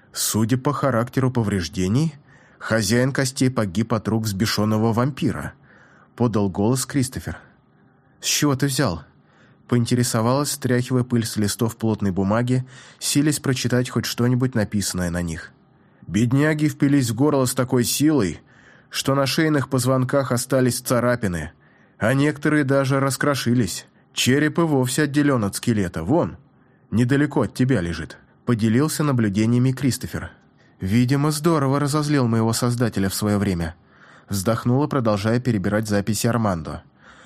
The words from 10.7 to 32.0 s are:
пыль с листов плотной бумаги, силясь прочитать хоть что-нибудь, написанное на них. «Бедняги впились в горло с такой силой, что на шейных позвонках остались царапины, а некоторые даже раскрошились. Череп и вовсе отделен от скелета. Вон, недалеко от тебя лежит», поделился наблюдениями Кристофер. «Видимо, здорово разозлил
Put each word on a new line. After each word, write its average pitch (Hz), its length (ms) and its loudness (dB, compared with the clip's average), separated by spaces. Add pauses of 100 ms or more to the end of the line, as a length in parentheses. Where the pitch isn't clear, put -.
пыль 117 220 0
с - 120 -6
листов 107 400 -2
плотной 104 340 -2
бумаги, 120 540 0 (340)
силясь 147 400 0
прочитать 127 500 -2
хоть 113 160 -2
что-нибудь, 123 500 0
написанное 95 560 -2
на 87 100 -4
них. 82 320 -8 (560)
«Бедняги 139 580 2
впились 139 440 2
в 113 40 -2
горло 139 300 2
с 123 80 -2
такой 123 300 0
силой, 135 580 2 (480)
что - 240 -2
на 139 140 2
шейных 151 420 0
позвонках 131 640 0
остались 123 500 0
царапины, 117 720 -2 (480)
а 127 160 2
некоторые 147 480 2
даже 139 360 2
раскрошились. 131 840 0 (280)
Череп 143 440 2
и 170 60 2
вовсе 143 400 0
отделен 143 420 2
от 92 100 -4
скелета. 95 480 -2
Вон, 107 340 0 (520)
недалеко 139 540 2
от - 100 -4
тебя 127 260 0
лежит», 82 380 -6 (280)
поделился 120 580 2
наблюдениями 120 680 2
Кристофер. - 600 -4 (500)
«Видимо, 123 480 2
здорово 147 500 2
разозлил 147 480 0